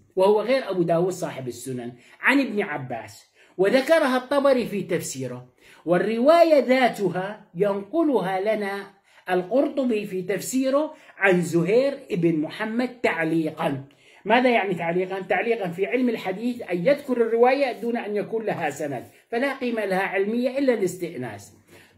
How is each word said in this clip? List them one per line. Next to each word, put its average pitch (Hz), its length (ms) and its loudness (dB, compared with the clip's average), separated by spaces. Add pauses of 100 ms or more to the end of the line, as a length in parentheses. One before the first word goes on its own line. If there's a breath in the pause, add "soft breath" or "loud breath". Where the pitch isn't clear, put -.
(160)
وهو 202 260 4
غير 254 280 0
أبو 185 140 0
داود 170 300 2
صاحب 135 340 -8
السنن، 123 460 -8 (280 loud breath)
عن 254 180 4
ابن 208 220 -2
عباس، 131 640 -8 (320 soft breath)
وذكرها 262 600 4
الطبري 269 480 2
في 196 180 -4
تفسيره، 131 680 -6 (360 loud breath)
والرواية 262 760 6
ذاتها 214 840 0 (100)
ينقلها 202 1000 0
لنا 196 320 -6 (420 soft breath)
القرطبي 220 760 0
في 185 160 -6
تفسيره 262 720 -2 (240 loud breath)
عن 185 240 4
زهير 196 580 2 (120)
بن 170 240 2
محمد 220 680 -4
تعليقًا. 160 840 -2 (420 soft breath)
ماذا 247 240 4
يعني 196 260 0
تعليقًا؟ 180 440 -4
تعليقًا 202 500 -2
في 185 160 -4
علم 247 240 0
الحديث 226 520 -4
أن 180 160 -4 (100)
يذكر 262 340 2
الرواية 233 600 2
دون 233 160 -2
أن 208 180 -6
يكون 220 300 -4
لها 175 240 -2
سند، 139 340 -6 (260 soft breath)
فلا 262 240 -2
قيمة 226 320 -4
لها 190 160 0
علمية 214 560 -2
إلا 262 160 2
الاستئناس. 165 800 -6 (440 loud breath)